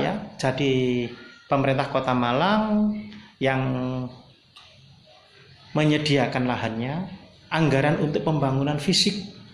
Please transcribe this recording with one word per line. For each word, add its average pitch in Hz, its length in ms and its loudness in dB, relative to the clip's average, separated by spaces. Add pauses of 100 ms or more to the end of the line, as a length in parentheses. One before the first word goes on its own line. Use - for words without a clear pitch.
ya. 156 120 -2 (200)
Jadi 127 720 0 (400)
pemerintah 135 480 2
Kota 131 160 0
Malang 208 840 2 (440)
yang 131 240 0 (2000)
menyediakan 143 760 2
lahannya, 120 440 -4 (600)
anggaran 147 480 2
untuk 151 240 -2
pembangunan 143 560 0
fisik 190 320 2 (400)